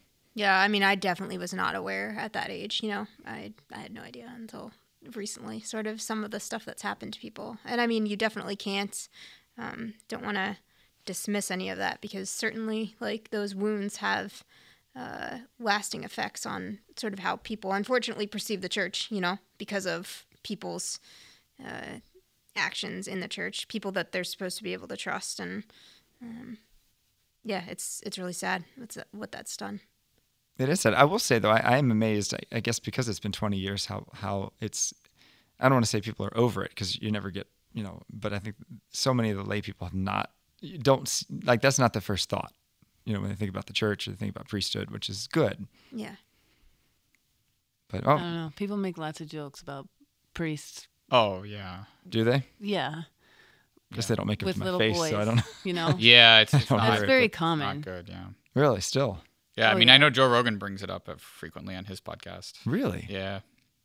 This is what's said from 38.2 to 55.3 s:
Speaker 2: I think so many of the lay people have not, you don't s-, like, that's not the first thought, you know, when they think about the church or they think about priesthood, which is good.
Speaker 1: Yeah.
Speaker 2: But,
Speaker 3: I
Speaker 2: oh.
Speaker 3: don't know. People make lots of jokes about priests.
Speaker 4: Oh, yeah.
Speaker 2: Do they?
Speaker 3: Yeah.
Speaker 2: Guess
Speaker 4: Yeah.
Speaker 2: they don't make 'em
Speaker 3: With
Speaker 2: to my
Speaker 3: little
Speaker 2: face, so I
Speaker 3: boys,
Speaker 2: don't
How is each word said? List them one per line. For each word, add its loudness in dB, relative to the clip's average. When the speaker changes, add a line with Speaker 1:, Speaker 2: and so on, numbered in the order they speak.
Speaker 2:
I -4
think -10
so 0
many 4
of 0
the -6
lay -2
people -8
have -8
not, -2
you -12
don't 4
s-, -2
like, 4
that's 4
not 4
the -2
first -2
thought, -4
you -2
know, -2
when -4
they -6
think -4
about -8
the -16
church 0
or -8
they -10
think -6
about -16
priesthood, -4
which -8
is -8
good. 0
Speaker 1:
Yeah. -12
Speaker 2:
But, -4
Speaker 3:
I 8
Speaker 2:
oh. 6
Speaker 3:
don't -4
know. -6
People -4
make -4
lots -8
of -12
jokes -12
about -12
priests. -6
Speaker 4:
Oh, 6
yeah. -10
Speaker 2:
Do 2
they? 6
Speaker 3:
Yeah. -2
Speaker 2:
Guess -4
Speaker 4:
Yeah. -8
Speaker 2:
they 2
don't -2
make -2
'em -4
Speaker 3:
With -2
Speaker 2:
to -4
my -4
Speaker 3:
little 0
Speaker 2:
face, 4
so 4
I 0
Speaker 3:
boys, 2
Speaker 2:
don't 4